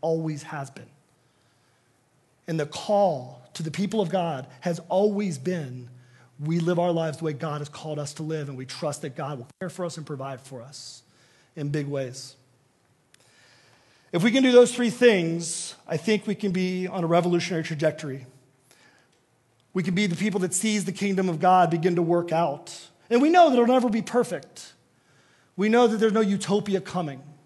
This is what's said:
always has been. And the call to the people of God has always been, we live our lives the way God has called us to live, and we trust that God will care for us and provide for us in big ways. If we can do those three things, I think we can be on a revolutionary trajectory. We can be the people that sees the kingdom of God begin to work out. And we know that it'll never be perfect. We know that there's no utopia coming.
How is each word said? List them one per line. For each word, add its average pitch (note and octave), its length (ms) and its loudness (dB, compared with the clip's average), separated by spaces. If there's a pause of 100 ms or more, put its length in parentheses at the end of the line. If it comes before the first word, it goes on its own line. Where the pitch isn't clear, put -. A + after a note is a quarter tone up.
always D#3+ 440 -4
has C#3 260 -10
been. - 180 -20 (1600)
And E3 100 -2
the D3 80 -2
call E3+ 760 -2 (120)
to - 80 -10
the D#3+ 80 -6
people G3+ 300 -2
of F3+ 80 0
God E3 400 -4 (140)
has E3+ 260 -4
always G3 500 0
been, B2+ 500 -8 (520)
we D#3+ 180 -2
live E3+ 220 0
our F3 100 2
lives D#3+ 280 -2
the E3 80 -10
way D#3 60 -2
God D3 280 -6
has D3 80 -10
called D3+ 320 -10
us C#3+ 140 -10
to D#3+ 100 -10
live, D3+ 240 -6
and C3+ 100 -12
we C3 80 -12
trust D3 360 -6
that C3+ 120 -10
God C#3+ 240 -8
will A#2 100 -14 (120)
care F#3 100 -8
for F3+ 140 -8
us E3+ 120 -8
and D#3+ 80 -12
provide C3+ 360 -10
for B2+ 220 -16
us - 400 -20 (520)
in D3 140 -6
big D3 180 -4
ways. C3+ 480 -8 (1800)
If F3 140 0
we A3+ 80 4
can C4 100 4
do B3+ 80 6
those B3 240 8
three A#3+ 160 0
things, E3+ 840 2 (100)
I E3 100 -4
think G#3 300 0
we G#3+ 80 -2
can G3+ 160 -4
be F#3 380 -2
on F3 160 -4
a - 20 0
revolutionary E3+ 560 2
trajectory. D3+ 640 -4 (1500)
We F#3 100 -2
can F3 140 -2
be G#3 100 2
the E3+ 80 -2
people G3+ 260 -2
that F3+ 140 -2
sees G#3+ 300 0
the F#3 80 -6
kingdom F#3+ 360 -2
of D#3+ 120 -2
God F#3 280 6
begin E3+ 280 2
to F3 60 2
work E3+ 280 0
out. D#3 580 -4 (220)
And A#3+ 100 4
we C#4+ 80 4
know E4+ 220 8
that C4 40 4
it'll A#3+ 120 6
never B3 220 4
be G#3+ 140 0
perfect. - 680 -4 (840)
We G3 120 2
know A#3 200 8
that A3 80 2
there's A3 160 4
no A3 80 2
utopia G3+ 600 0
coming. D3 400 -6 (260)